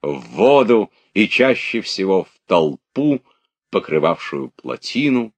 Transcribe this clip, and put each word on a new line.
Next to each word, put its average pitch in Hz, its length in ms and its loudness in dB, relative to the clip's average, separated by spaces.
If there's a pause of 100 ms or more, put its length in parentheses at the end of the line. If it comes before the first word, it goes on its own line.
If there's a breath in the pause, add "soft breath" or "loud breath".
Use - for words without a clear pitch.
в 71 180 -6
воду 117 680 2 (240)
и 101 140 2
чаще 123 540 -2
всего 95 420 -2
в - 80 -14 (160)
толпу, 95 720 0 (500)
покрывавшую 78 800 -4
плотину 120 880 -4